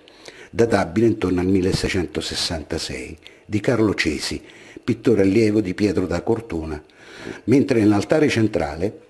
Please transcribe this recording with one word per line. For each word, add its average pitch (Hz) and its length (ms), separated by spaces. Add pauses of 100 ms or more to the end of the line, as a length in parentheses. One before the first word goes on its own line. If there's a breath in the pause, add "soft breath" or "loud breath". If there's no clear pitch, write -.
(520 loud breath)
databile 107 560
intorno 92 340
al 92 60
milleseicentosessantasei, 82 1700 (280 loud breath)
di 104 140
Carlo 110 360
Cesi, - 460 (420 loud breath)
pittore 110 400
allievo 107 360
di 92 140
Pietro 98 320
da 87 160
Cortona, 80 600 (640 loud breath)
mentre 127 340
nell'altare 107 500
centrale 85 800